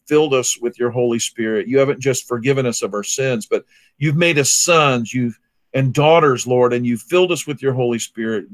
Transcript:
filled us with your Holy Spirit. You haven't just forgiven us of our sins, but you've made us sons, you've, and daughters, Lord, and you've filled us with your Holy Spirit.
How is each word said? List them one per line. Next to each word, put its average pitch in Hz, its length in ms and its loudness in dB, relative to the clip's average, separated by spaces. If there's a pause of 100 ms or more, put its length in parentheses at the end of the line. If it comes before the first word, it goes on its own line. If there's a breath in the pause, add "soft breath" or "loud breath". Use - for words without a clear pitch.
filled 151 260 2
us 127 240 0
with 117 220 -6
your 120 120 -2
Holy 120 280 0
Spirit. 110 480 -4
You 135 120 2
haven't 135 200 0
just 127 280 -4
forgiven 127 380 -2
us 117 160 -4
of 101 120 -6
our 104 100 -4
sins, 131 420 -4
but - 200 -4 (320 soft breath)
you've 147 180 0
made 170 220 2
us 139 140 2
sons, 139 640 2
you've, 123 240 -2 (380)
and 135 160 0
daughters, 147 540 4
Lord, 123 260 2
and 123 140 -2
you've 120 160 -2
filled 180 300 2
us 160 160 -6
with 143 120 -8
your 135 140 -2
Holy 123 240 -2
Spirit. 113 560 -6